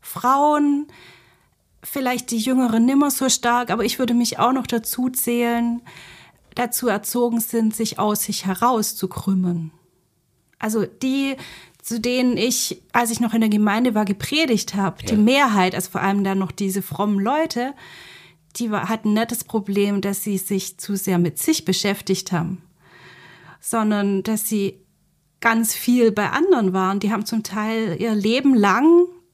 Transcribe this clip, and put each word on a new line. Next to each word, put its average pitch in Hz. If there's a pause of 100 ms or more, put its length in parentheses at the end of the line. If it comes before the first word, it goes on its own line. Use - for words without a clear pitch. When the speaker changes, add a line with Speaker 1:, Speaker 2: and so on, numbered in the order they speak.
Speaker 1:
Frauen, 285 (960)
vielleicht 247
die 233
Jüngeren 233
nimmer 277
so 269
stark, 240
aber 202
ich -
würde 240
mich 240
auch 233
noch 262
dazu 240
zählen, 240 (720)
dazu 240
erzogen 233
sind, 220
sich -
aus 208
sich -
herauszukrümmen. 185 (880)
Also 220
die, 269 (460)
zu 233
denen 247
ich, - (120)
als 233
ich 226
noch 233
in 226
der 220
Gemeinde 214
war, 214
gepredigt 233
hab, 190
die 220
Speaker 2:
Ja. 208
Speaker 1:
Mehrheit, 214
also -
vor -
allem 196
dann 190
noch 190
diese 190
frommen 202
Leute, 269 (840)
die 233
wa-, 202
hatten 220
nicht 226
das 240
Problem, 202
dass 196
sie 202
sich 190
zu -
sehr 190
mit 175
sich -
beschäftigt 190
haben, 180 (1000)
sondern 202
dass 220
sie 202 (600)
ganz 226
viel 240
bei 208
anderen 269
waren. 190
Die 208
haben 208
zum 220
Teil 220
ihr 226
Leben 247
lang 269 (260)